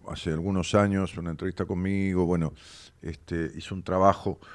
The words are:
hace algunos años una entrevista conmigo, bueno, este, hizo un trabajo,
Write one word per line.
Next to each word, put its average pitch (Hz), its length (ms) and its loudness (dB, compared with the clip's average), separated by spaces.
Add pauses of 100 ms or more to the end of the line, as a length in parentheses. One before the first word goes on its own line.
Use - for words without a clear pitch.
hace - 240 -4
algunos 90 420 0
años 98 440 2
una 85 140 -6
entrevista 90 340 -6
conmigo, 95 600 0
bueno, 82 280 2 (480)
este, 82 540 -6
hizo 80 200 -10
un 87 80 -8
trabajo, 95 560 4 (160)